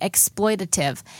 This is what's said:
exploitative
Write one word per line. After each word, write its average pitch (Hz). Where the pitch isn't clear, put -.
exploitative 190